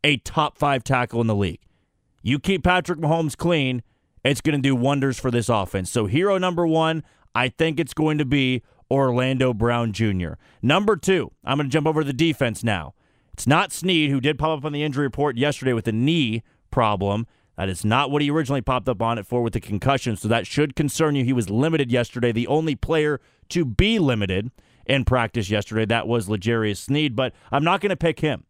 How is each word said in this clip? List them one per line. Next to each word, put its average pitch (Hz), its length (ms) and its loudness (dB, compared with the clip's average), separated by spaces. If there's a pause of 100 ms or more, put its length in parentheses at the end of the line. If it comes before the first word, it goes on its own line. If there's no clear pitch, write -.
a 147 160 2
top - 380 -2
five 139 280 0
tackle 123 360 -2
in 113 60 2
the 110 80 0
league. 98 260 -2 (640)
You 139 160 0
keep 185 240 0
Patrick 180 360 0
Mahomes 160 380 0
clean, 135 460 0 (420)
it's 139 160 2
gonna 156 180 0
do 135 160 4
wonders 135 440 0
for 127 120 -2
this 117 180 0
offense. 98 420 -2
So 110 160 0
hero 185 320 2
number 175 280 0
one, 160 360 0 (320)
I 123 140 0
think 160 320 0
it's 151 140 -4
going 151 240 0
to 147 60 2
be 131 380 0 (280)
Orlando 131 600 2
Brown 117 400 0
Junior. 95 460 -2 (240)
Number 190 340 2
two, 165 360 0 (100)
I'm 139 160 -2
gonna 147 100 -2
jump 147 180 2
over 156 160 2
to 143 40 -2
the 143 60 -4
defense 131 500 0
now. 98 320 -4 (380)
It's - 140 -6
not 165 260 4
Snead, 165 380 0
who 139 100 0
did 135 180 0
pop 156 200 0
up 131 60 -10
on 147 80 -4
the 147 120 -4
injury 143 200 -2
report 139 320 -2
yesterday 131 360 0
with 113 160 -2
a 113 40 0
knee 120 500 0 (280)
problem. 104 560 0 (300)
That 95 120 -4
is 92 160 -6
not 131 260 2
what 147 120 0
he 143 80 0
originally 143 320 -2
popped 127 260 -2
up 113 140 -2
on 117 160 -2
it 98 80 -10
for 120 160 -2
with 117 100 -2
the 110 80 -4
concussion, 110 560 -2
so - 120 -6
that 113 180 0
should 143 300 -2
concern 151 380 0
you. 135 100 0
He 127 80 0
was 110 180 0
limited 139 400 0
yesterday. 120 420 0
The 117 140 -2
only 156 280 0
player 151 460 -2 (300)
to 170 140 0
be 190 340 2
limited 107 520 0 (360)
in 135 180 2
practice 113 460 0
yesterday, 107 360 0
that 117 200 0
was 113 220 -2
L'Jarius 107 500 0
Sneed, 143 380 -2
but 127 160 -2 (180)
I'm 143 140 0
not 170 160 2
gonna 196 160 0
pick - 240 0
him. 143 300 -2